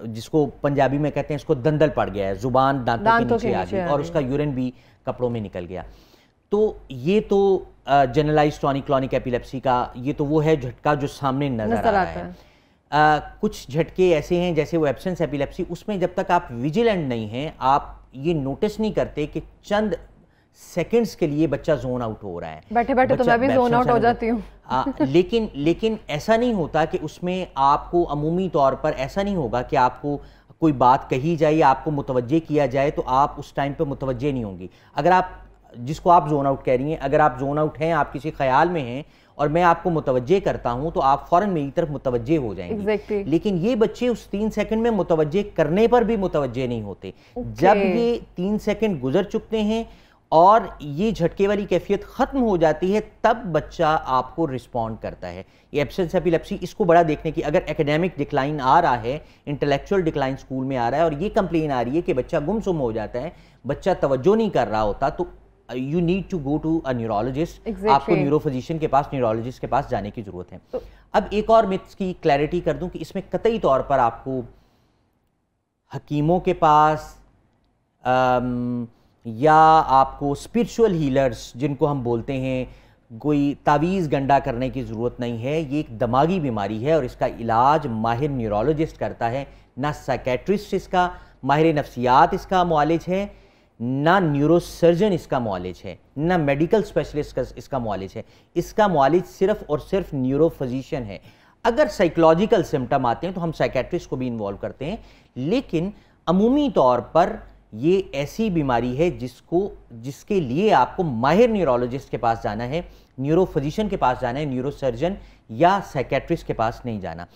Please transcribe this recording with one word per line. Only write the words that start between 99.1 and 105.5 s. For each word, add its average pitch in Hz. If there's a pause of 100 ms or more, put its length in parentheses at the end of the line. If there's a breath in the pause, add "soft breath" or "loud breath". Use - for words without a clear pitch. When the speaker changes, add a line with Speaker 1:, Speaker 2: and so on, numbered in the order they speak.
Speaker 1:
सिर्फ 208
और 151
सिर्फ -
न्यूरोफिजिशियन 135
है। 98 (440 soft breath)
अगर 240
साइकोलॉजिकल 170
सिम्टम 135
आते 120
हैं 190
तो 180
हम 165
साइकेट्रिस्ट 135
को -
भी 127
इन्वॉल्व 104
करते 110
हैं, 208 (340 soft breath)
लेकिन 180 (340 soft breath)